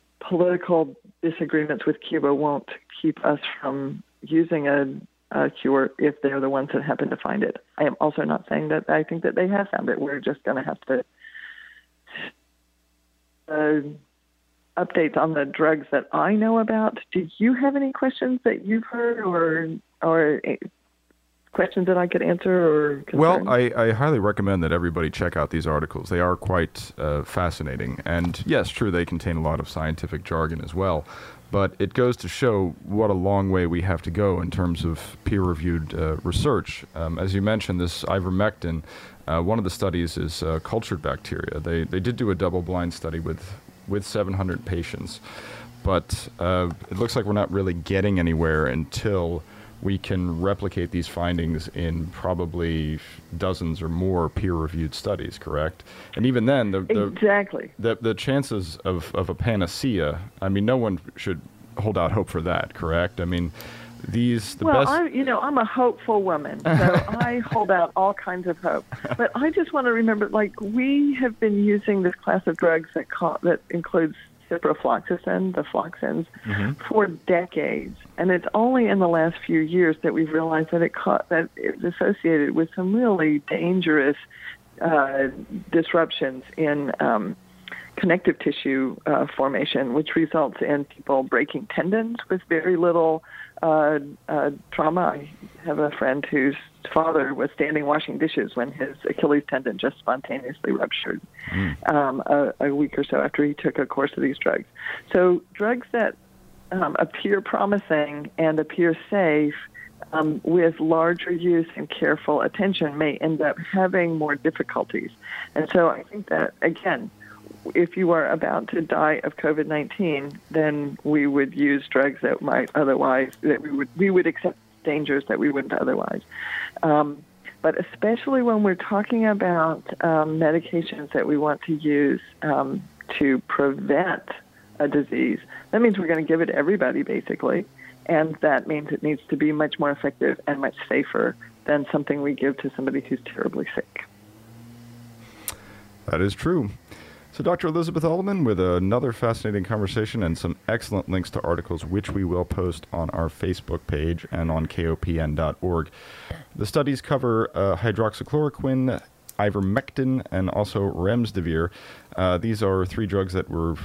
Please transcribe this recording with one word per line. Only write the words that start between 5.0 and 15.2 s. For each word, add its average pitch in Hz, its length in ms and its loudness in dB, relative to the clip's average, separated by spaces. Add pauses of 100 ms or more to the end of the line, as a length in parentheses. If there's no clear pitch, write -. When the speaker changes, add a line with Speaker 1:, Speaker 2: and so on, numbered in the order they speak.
Speaker 1:
a 143 200 0
cure 135 480 2
if 147 240 0
they're 135 180 0
the 135 100 0
ones 135 240 -2
that - 80 0
happen 139 260 -2
to 123 80 -4
find - 260 -2
it. - 140 -2 (220)
I 151 60 2
am 143 160 0
also 151 220 0
not 151 260 -2
saying 156 200 -2
that 156 200 -2
I 156 140 4
think 165 200 -4
that - 120 0
they 180 140 2
have 202 220 0
found - 180 -4
it. - 100 0
We're 143 220 -4
just - 240 -4
gonna 131 200 -2
have - 180 -6
to, - 220 -2 (2500)
uh, 151 320 2 (1040)
updates 165 340 2
on 160 180 2